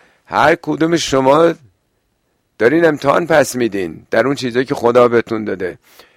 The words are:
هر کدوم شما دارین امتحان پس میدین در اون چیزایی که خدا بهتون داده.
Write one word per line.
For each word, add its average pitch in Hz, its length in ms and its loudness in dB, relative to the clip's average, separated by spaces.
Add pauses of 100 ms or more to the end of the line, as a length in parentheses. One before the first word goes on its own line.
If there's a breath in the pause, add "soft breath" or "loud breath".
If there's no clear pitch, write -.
(280 soft breath)
هر 123 280 0
کدوم 160 420 -2
شما 147 580 2 (1040)
دارین 147 260 2
امتحان 160 420 0
پس 143 300 0
میدین 98 540 -6
در 113 160 2
اون 139 80 -2
چیزایی 127 300 -4
که 139 100 -8
خدا 120 340 4
بهتون 113 360 -2
داده. 95 340 -8 (380 soft breath)